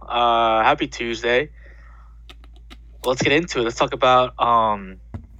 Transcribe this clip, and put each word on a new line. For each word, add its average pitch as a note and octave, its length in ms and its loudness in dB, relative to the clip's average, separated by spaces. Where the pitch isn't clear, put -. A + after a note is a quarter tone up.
Uh, A#2 640 0
happy D3 240 0
Tuesday. A#2+ 640 -4
Let's B2+ 160 -2
get D#3 100 0
into D#3+ 280 0
it. A#2 40 0
Let's A#2 140 -4
talk C3+ 160 0
about, B2+ 460 2
um, G#2+ 600 0